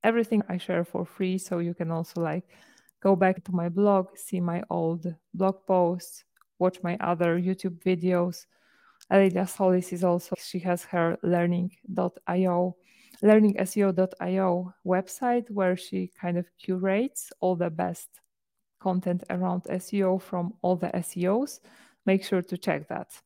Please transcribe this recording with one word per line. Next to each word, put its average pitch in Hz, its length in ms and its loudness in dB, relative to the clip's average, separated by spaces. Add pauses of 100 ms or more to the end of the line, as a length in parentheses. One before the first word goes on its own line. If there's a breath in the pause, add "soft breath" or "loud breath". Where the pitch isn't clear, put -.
Everything 226 460 2
I 180 80 -4
share 175 280 -2
for - 200 -6
free, 185 320 -2
so 180 220 -4
you 170 140 -2
can 165 180 -6
also, 165 300 -4
like, 165 260 -4 (540 soft breath)
go 196 140 6
back 185 300 2
to 190 60 -8
my 175 180 0
blog, 190 480 2
see - 220 -6
my 175 300 -2
old 170 440 -2 (200)
blog 190 340 -2
posts, 180 560 0 (340)
watch 185 260 0
my 175 160 -2
other 170 400 0
YouTube 180 440 -4
videos. 180 640 0 (680 soft breath)
Aleida 190 360 4
Solis 180 440 2
is 175 120 -4
also, 175 360 0
she - 200 -8
has 175 240 -2
her 170 380 0
learning 175 500 0 (220)
dot 180 320 -2
I 180 200 0
O, 180 320 0 (440 soft breath)
learning 214 380 6
S 190 160 -4
E 208 80 2
O 196 80 4
dot 185 300 0
I 185 160 -2
O 180 360 0 (120)
website, 240 640 -2
where 190 260 0
she 185 420 -8
kind 175 200 -4
of 175 80 -4 (120)
curates 190 720 -2 (100)
all 180 160 2
the 175 120 -2
best 170 380 -6 (720)
content 180 500 -2
around 180 400 -2
S - 240 -8
E 196 100 0
O 185 140 2
from 180 440 -6
all 180 160 2
the 170 180 -4
S - 220 -6
E 175 100 0
Os. 240 320 -2 (460 soft breath)
Make 196 180 2
sure 185 180 0
to 175 160 -6
check 151 300 -4
that. - 240 -8 (140)